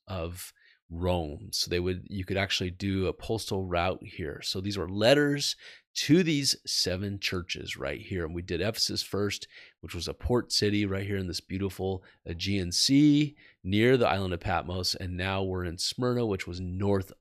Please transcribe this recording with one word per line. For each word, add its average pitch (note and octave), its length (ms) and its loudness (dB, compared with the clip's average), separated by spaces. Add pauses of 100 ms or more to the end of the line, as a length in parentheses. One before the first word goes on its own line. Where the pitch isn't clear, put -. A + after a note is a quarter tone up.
of F2 440 -8 (380)
Rome. E2+ 640 -2
So - 180 -2
they F2+ 100 2
would, F2+ 280 -2
you F#2+ 160 -6
could F#2+ 120 -2
actually F#2+ 340 0
do F#2+ 360 0
a E2+ 60 0
postal G#2 500 -4
route F2 400 0
here. E2+ 400 -10
So - 180 -4
these G2+ 180 -4
were E2+ 100 -4
letters C#3+ 680 4 (400)
to F3 260 6
these C#3+ 340 2 (100)
seven G2 520 -2
churches - 580 -4
right C#2 240 -4
here. F2+ 240 -4
And D#2+ 100 -6
we F2 80 -4
did F2+ 180 -2
Ephesus G2+ 420 -2
first, G2+ 460 -2 (320)
which E2+ 140 -12
was E2 140 -4
a C#2+ 60 -6
port - 380 0
city G#2 340 4
right G2 200 -2
here G2+ 100 -2
in F#2+ 100 -2
this F2 140 -4
beautiful F#2+ 640 -4 (240)
Aegean F2+ 460 -2
Sea D3 640 6 (280)
near G#2+ 320 6
the A#2 120 4
island F#2 260 2
of E2 60 -4
Patmos. F2+ 540 -2
And F2+ 220 -6
now F#2+ 260 -2
we're F#2 220 -2
in E2+ 140 -6
Smyrna, B2 480 0
which G2 200 -2
was F2+ 140 -8
north F#2+ 600 0